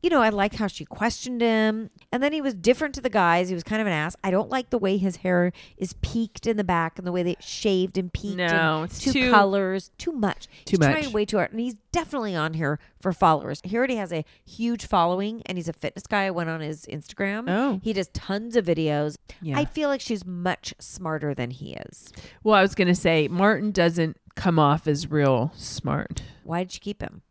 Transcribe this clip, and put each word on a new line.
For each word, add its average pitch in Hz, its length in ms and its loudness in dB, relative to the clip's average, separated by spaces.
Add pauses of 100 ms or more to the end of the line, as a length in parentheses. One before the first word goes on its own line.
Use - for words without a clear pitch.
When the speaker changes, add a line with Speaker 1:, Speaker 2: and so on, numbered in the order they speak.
Speaker 1:
you 349 60 0
know, 285 140 4
I 220 80 4
like 202 240 0
how 214 120 -2
she - 200 -8
questioned 233 560 -4
him. 220 480 0 (200)
And 247 120 0
then 294 100 2
he 311 80 -4
was 269 140 -2
different 254 400 2
to 269 80 -10
the 233 80 -2
guys. 180 400 4
He 185 40 -2
was 170 80 -6
kind 214 200 -4
of 214 40 -2
an 185 60 0
ass. 156 320 -2
I 190 60 0
don't 196 180 2
like 254 220 -4
the 240 80 0
way 196 180 2
his 190 200 0
hair 180 360 2 (240)
is - 240 -6
peaked - 460 -4
in 220 100 0
the 208 80 -2
back 170 340 0
and 180 80 -10
the 175 60 -4
way 180 100 0
they 175 160 0
shaved 185 600 0
and 180 120 -4
peaked - 280 -8
Speaker 2:
No, 165 440 2
Speaker 1:
and 175 80 -6
Speaker 2:
it's - 80 -12
Speaker 1:
two 269 140 0
Speaker 2:
too 254 180 2
Speaker 1:
colors. 196 680 4
Too 349 140 -6
much. 214 340 -4 (180)
Speaker 2:
Too 285 140 2
Speaker 1:
He's - 0 -
trying 302 260 4
Speaker 2:
much. 254 80 -6
Speaker 1:
way 214 140 0
too 214 100 -2
hard. 180 140 2
And 226 100 -6
he's 247 140 -4 (180)
definitely 269 420 -4
on 160 200 -2
here 156 260 -2 (180)
for 190 140 -2
followers. 151 500 2
He 196 140 -6
already 254 200 0
has 190 140 -6
a 160 140 -4 (180)
huge 233 440 -6
following 196 580 0
and 180 140 -6
he's 170 100 -6
a 160 60 -6
fitness - 320 -8
guy. 202 180 0
I 190 60 0
went 170 180 -4
on 160 140 -6
his 151 240 -10
Instagram. 196 640 -6
Speaker 2:
Oh. 214 320 0
Speaker 1:
He 220 100 -2
does 190 220 -2
tons 220 420 -4
of 214 80 4
videos. 151 540 0 (240)
Speaker 2:
Yeah. 156 160 -2
Speaker 1:
I 294 80 2
feel 294 240 -2
like 269 100 -2
she's 196 240 -6
much 180 540 -4
smarter 151 560 -4
than 120 160 -4
he 127 240 -12
is. - 360 -16 (320)
Speaker 2:
Well, 214 120 6
I 190 80 8
was 196 120 4
gonna 180 200 4
say, 160 340 4
Martin 196 420 4
doesn't 170 460 2 (180)
come 170 240 2
off 147 280 4
as 147 240 -2
real 139 460 2
smart. - 680 -6 (200)
Speaker 1:
Why 170 200 -6
did 180 100 -8
she - 80 -14
keep - 220 -10
him? - 180 -14 (100)